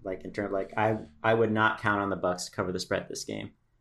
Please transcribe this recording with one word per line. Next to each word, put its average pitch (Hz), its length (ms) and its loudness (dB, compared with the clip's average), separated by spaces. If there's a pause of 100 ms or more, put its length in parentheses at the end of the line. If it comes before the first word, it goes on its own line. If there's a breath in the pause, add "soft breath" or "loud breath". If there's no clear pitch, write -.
Like, 95 220 -6
in 92 60 -10
term, 101 200 -4
like, 95 260 -2
I, 110 200 2 (260)
I 113 100 4
would 113 180 4
not 110 300 4
count 104 200 2
on 98 80 0
the 95 80 -2
Bucks 90 280 0
to - 60 -12
cover 92 200 -2
the 90 80 -2
spread 92 280 -2
this - 160 -10
game. - 280 -8 (300)